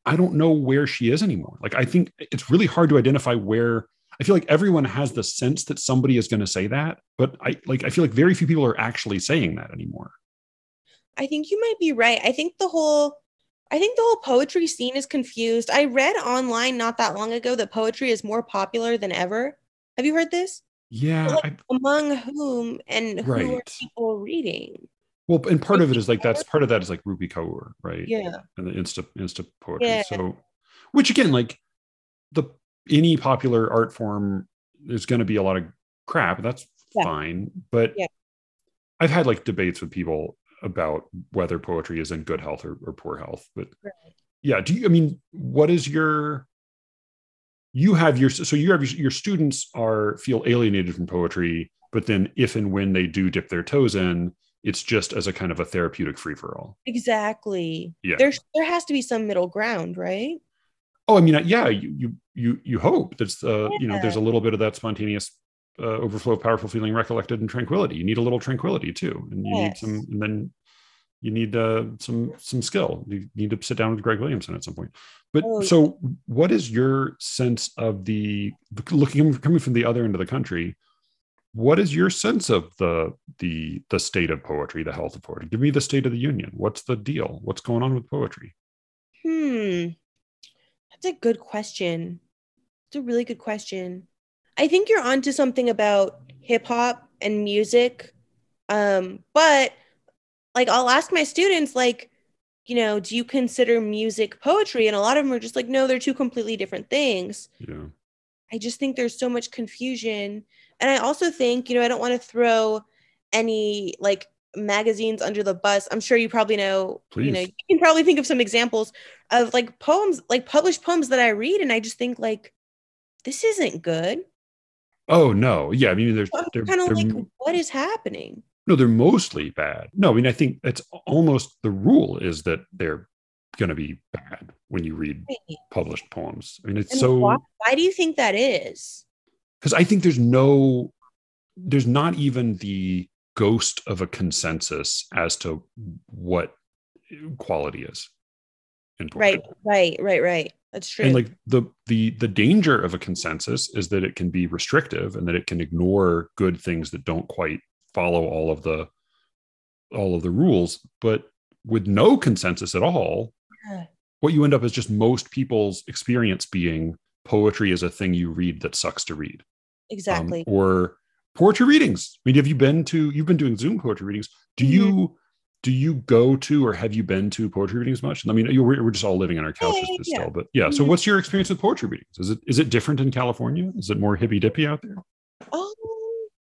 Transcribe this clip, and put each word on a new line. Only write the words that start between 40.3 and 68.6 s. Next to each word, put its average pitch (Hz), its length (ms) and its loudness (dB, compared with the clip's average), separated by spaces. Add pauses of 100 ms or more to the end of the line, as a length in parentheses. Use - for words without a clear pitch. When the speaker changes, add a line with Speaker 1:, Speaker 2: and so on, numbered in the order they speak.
Speaker 1:
about 82 480 -6 (220)
whether 87 260 -2
poetry 82 420 -6
is 78 120 -6
in 78 120 -8
good 80 180 -6
health 73 220 -10
or, - 220 -12
or 78 80 -12
poor 73 240 -12
health. - 380 -16
But - 140 -12 (140)
Speaker 2:
Right. 202 100 -16 (500)
Speaker 1:
yeah, 117 180 2
do 165 140 0
you, 240 100 -2
I 196 40 4
mean, 165 300 4 (120)
what 147 400 2
is 151 160 0
your, 151 600 -2 (1300)
you 170 220 4
have 156 220 4
your, 131 120 6
so 147 260 -4
you 156 160 4
have 156 120 2
your, 139 180 -6
your 135 100 0
students 151 640 -2
are, 107 420 -2
feel 117 280 -2
alienated 101 500 0
from 87 120 -6
poetry, 85 640 -4 (200)
but 110 140 -2
then 98 300 0
if - 200 0
and 104 160 -4
when 98 220 0
they 92 140 2
do 92 220 -2
dip 87 200 -6
their 85 140 -4
toes 127 320 0
in, 87 380 -2 (300)
it's - 180 -4
just - 320 -2
as 98 140 -4
a 95 60 -4
kind 90 180 -6
of 78 80 -6
a 85 60 -2
therapeutic 82 520 -4
free-for-all. - 600 -12 (100)
Speaker 2:
Exactly. 208 1120 -4
Speaker 1:
Yeah. - 160 -2
Speaker 2:
There, 277 140 6 (240)
there 311 100 2
has 349 200 -2
to 294 80 -4
be 269 100 0
some 220 240 -4
middle 180 200 0
ground, 180 500 -4
right? 202 400 -6 (680)
Speaker 1:
Oh, 220 100 8
I 180 40 8
mean, 160 140 8
uh, 151 60 4
yeah, 208 260 2
you, 110 280 -2
you, 120 200 -6 (180)
you, 120 300 -2
you 120 160 -2
hope 220 380 0
that's, - 260 -6
uh, 107 260 0 (100)
you 123 80 -2
know, 104 140 -2
there's 110 140 0
a 110 40 -2
Speaker 2:
Yeah. 110 60 0
Speaker 1:
little 113 160 2
bit 110 120 0
of 107 80 -2
that 107 140 -2
spontaneous, 107 640 -6 (400)
uh, - 60 -12
overflow 113 500 -2
of 110 80 -2
powerful 113 280 0
feeling 110 260 -2
recollected 117 460 -2
in 110 60 -2
tranquility. 143 500 -2
You 85 80 -4
need 107 120 0
a 117 40 0
little 120 180 0
tranquility - 520 -4